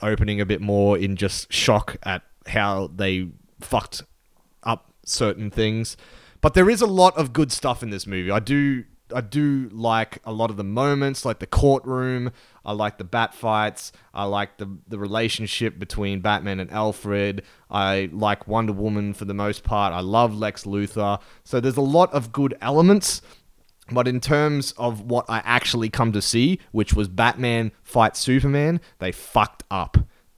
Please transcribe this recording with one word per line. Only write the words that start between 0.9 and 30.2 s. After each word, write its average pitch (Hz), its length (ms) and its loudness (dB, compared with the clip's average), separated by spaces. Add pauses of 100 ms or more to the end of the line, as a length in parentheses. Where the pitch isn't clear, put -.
in 98 160 0
just - 380 -4
shock - 500 0
at 92 200 -4 (260)
how 98 440 -2
they 92 360 -2 (320)
fucked - 420 -4 (600)
up - 280 -6 (120)
certain 107 440 -2
things. 110 480 -2 (440)
But 151 140 2
there 185 140 8
is 220 140 4
a 233 40 4
lot 185 300 6
of 147 160 -2
good 143 200 2
stuff 123 320 -4
in 110 60 -8
this 98 140 -8
movie. 95 280 -4
I 104 80 2
do, 135 420 0 (320)
I 123 60 -2
do 135 520 0
like 113 520 0
a 113 80 -8
lot 110 180 0
of 104 60 -8
the 101 80 -6
moments, 139 600 0
like 117 140 -4
the - 80 -10
courtroom. 127 840 0 (320)
I 104 80 -6
like 104 260 -2
the 101 60 -12
bat 113 300 -2
fights. 107 560 -2 (240)
I 101 100 -6
like 101 340 -4
the, 98 280 -12
the 110 120 -10
relationship 107 840 -4
between 98 400 -4
Batman 98 400 -2
and 92 100 -8
Alfred. 101 720 -2 (260)
I 98 440 0
like 104 340 -2
Wonder 110 260 0
Woman 104 420 -4
for 104 100 -12
the 98 100 -6
most 104 300 -4
part. 101 280 0
I 85 80 -4
love 110 340 2
Lex 104 300 -6
Luthor. 101 560 -2 (240)
So - 140 -2
there's 120 180 0
a 143 60 0
lot 160 300 4
of 123 200 -4
good 139 280 -2
elements. 170 600 4 (720)
But 123 160 2
in 123 140 0
terms 147 580 0
of 113 240 -4
what 120 260 -2
I 110 160 -2
actually 117 460 0
come 113 220 2
to 101 100 0
see, 139 380 2 (100)
which 110 240 2
was 104 140 0
Batman 113 640 0 (100)
fight 113 340 2
Superman, 143 640 2 (200)
they 92 100 -4
fucked - 600 -2
up. 92 280 2 (400)